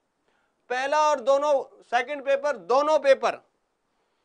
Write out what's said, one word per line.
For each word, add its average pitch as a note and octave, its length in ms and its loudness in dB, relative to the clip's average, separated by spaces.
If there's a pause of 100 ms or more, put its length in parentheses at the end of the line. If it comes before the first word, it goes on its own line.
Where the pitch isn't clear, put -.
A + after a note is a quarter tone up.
(720)
पहला C#4 300 -2
और D4+ 220 2
दोनों, C#4 400 0 (220)
सेकंड B3+ 400 -4
पेपर, C#4 340 -2
दोनों C#4 420 0
पेपर, A#3 420 0 (840)